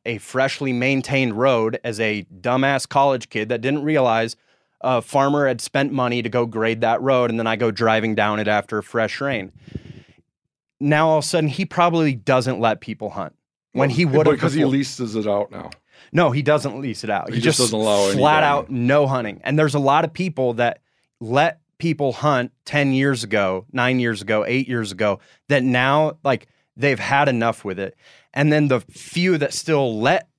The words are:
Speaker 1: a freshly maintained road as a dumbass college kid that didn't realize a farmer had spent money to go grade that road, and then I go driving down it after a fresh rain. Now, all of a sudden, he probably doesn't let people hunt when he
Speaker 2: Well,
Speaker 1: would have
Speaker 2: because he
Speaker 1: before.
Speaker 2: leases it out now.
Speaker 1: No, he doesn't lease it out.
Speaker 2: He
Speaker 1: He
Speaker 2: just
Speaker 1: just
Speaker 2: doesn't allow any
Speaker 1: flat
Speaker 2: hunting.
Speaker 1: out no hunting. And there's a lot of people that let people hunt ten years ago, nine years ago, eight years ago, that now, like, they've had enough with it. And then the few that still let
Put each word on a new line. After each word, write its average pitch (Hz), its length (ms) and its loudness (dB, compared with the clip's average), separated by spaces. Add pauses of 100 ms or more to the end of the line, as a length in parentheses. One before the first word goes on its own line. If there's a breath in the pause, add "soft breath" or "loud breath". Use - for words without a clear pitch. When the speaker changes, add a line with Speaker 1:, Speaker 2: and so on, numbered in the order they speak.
Speaker 1:
a 117 140 -6
freshly 135 540 -4
maintained 131 600 -2
road 117 500 0
as 113 160 -6
a 107 260 -2 (140)
dumbass 131 480 0
college 139 420 0
kid 110 180 -4
that 120 120 -2
didn't 139 220 -2
realize 123 540 0 (460)
a 123 180 0
farmer 139 460 0
had 127 160 -2
spent 139 300 -2
money 123 300 -2
to 123 60 -4
go 123 180 0
grade 113 360 -2
that 117 180 2
road, 127 300 2
and 113 80 -2
then 113 80 -2
I 110 100 0
go 113 140 0
driving 110 440 2
down 104 240 0
it 104 100 -2
after 104 300 0
a 101 40 -4
fresh - 380 -4
rain. 123 320 -6 (1300 loud breath)
Now, 151 300 4
all 156 100 4
of 147 60 -2
a - 20 -4
sudden, 156 220 0
he 143 160 -4
probably 165 500 2
doesn't 123 460 0
let 110 220 0
people 107 280 -10
hunt 90 240 -10 (380)
when 135 160 2
he 139 160 2
Speaker 2:
Well, 143 140 4
Speaker 1:
would 156 80 4
have 156 100 4
Speaker 2:
because 165 160 0
he 156 80 0
Speaker 1:
before. 135 120 2
Speaker 2:
leases 127 440 -4
it 107 100 -2
out 101 240 -2
now. 87 200 -14 (420 soft breath)
Speaker 1:
No, 160 180 4
he 139 120 -2
doesn't 135 380 0
lease 131 220 -8
it 107 60 -8
out. 101 220 -2
Speaker 2:
He 117 60 -4
Speaker 1:
He 117 40 0
Speaker 2:
just 156 180 2
Speaker 1:
just 120 140 2
Speaker 2:
doesn't 110 140 -2
allow 101 220 4
any 98 100 0
Speaker 1:
flat 151 260 4
Speaker 2:
hunting. 143 220 2
Speaker 1:
out - 40 -14
no 135 360 2
hunting. 120 360 -4
And 147 160 0
there's 151 160 2
a 147 40 0
lot 143 260 2
of 160 80 -6
people 156 420 -2
that 120 260 -2 (380)
let 139 420 0 (180)
people 147 340 -2
hunt 131 400 0 (140)
ten 143 260 0
years 135 320 0
ago, 98 480 0
nine 127 280 0
years 117 200 -2
ago, 107 260 0
eight 131 220 -2
years 117 240 -4
ago, 101 260 -2 (300 soft breath)
that 139 160 2
now, 135 580 2
like, 127 240 -2 (300)
they've 131 240 0
had 143 280 2
enough 113 360 -2
with 95 140 -8
it. 95 180 -8 (380 soft breath)
And 147 180 2
then 151 160 2
the 127 140 2
few - 560 -4
that 143 160 -4
still 135 440 -2
let 139 300 0 (100)